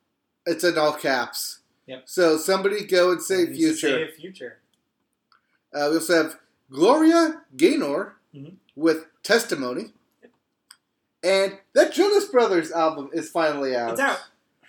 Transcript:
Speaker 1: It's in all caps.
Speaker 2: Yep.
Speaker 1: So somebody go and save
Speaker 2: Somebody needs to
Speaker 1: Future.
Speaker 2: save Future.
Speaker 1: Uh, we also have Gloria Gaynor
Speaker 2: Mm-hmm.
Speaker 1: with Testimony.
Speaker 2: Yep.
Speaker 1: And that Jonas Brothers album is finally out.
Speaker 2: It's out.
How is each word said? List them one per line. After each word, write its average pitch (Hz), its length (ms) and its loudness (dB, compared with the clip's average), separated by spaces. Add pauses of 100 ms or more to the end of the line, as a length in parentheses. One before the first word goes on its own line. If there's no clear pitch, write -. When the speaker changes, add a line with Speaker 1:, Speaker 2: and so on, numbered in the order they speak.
(460)
Speaker 1:
It's 165 180 -4
in 170 140 2
all 151 160 2
caps. - 640 -4 (260)
Speaker 2:
Yep. 131 200 -18
Speaker 1:
So 165 320 2
somebody 190 460 -2
go 180 280 2
and 170 100 -4
save 190 160 -2 (100)
Speaker 2:
Somebody 135 180 -12
needs 156 140 -2
to 156 60 -2
Speaker 1:
Future. 127 200 -2
Speaker 2:
save - 100 -16
Future. 156 420 -18 (1120)
Speaker 1:
Uh, 147 180 -2
we 160 80 2
also 165 160 0 (100)
have - 140 -12 (340)
Gloria 311 680 4 (140)
Gaynor 170 600 0 (180)
Speaker 2:
Mm-hmm. 143 200 -18 (200)
Speaker 1:
with 156 320 -2 (160)
Testimony. 175 680 -4 (300)
Speaker 2:
Yep. - 80 -20 (920)
Speaker 1:
And 196 340 0 (160)
that 302 180 4
Jonas 403 340 2
Brothers 196 440 2
album 156 420 -2
is 156 160 -6
finally 143 460 -2
out. 117 180 -2
Speaker 2:
It's 117 80 -4
out. 269 200 -2 (480)